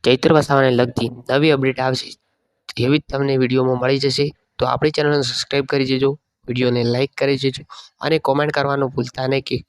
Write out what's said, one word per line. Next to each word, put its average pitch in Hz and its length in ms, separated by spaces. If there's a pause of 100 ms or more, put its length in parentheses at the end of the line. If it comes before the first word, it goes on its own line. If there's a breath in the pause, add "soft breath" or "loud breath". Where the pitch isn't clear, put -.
ચૈત્ર 131 320
વસાવાને 139 380
લગતી 120 400 (140)
નવી 143 280
અપડેટ 131 280
આવશે, 131 280 (680)
એવી 135 240
જ - 60
તમને 139 320
વીડિયોમાં 127 400
મળી 131 240
જશે. 139 240 (260)
તો - 120
આપણી 131 300
ચેનલને 147 240
સબસ્ક્રાઇબ 135 480
કરી 135 220
દેજો, 135 220 (380)
વીડિયોને 123 360
લાઈક 120 300
કરી 139 240
દેજો 131 240 (360 loud breath)
અને 160 200
કોમેન્ટ 147 360
કરવાનું 139 360
ભૂલતા 131 380
નહીં 135 160
કે 131 120 (120)